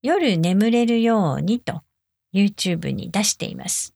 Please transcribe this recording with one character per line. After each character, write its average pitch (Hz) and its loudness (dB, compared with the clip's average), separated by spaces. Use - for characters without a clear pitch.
夜 285 2
眠 185 2
れ 240 4
る 233 2
よ 208 2
う - -4
に 202 0
と - -8
YouTube 185 0
に - -8
出 202 -2
し - 0
て - -8
い - -8
ま - -10
す。 - -6